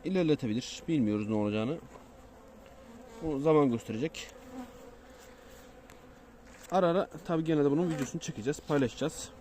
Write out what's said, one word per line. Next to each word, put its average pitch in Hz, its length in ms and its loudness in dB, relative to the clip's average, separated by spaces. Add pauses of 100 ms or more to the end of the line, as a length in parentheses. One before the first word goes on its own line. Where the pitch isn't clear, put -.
İlerletebilir. 151 840 0
Bilmiyoruz 107 420 2
ne 110 60 2
olacağını. 107 420 0 (1400)
Bunu 151 180 -2
zaman 147 320 6
gösterecek. 117 560 -4 (2500)
Ara 180 160 4
ara 170 200 2 (180)
tabii 165 180 0
gene 156 200 4
de 143 80 6
bunun 170 180 2
videosunu 151 320 -4
çekeceğiz, 139 460 -4
paylaşacağız. 143 600 0 (120)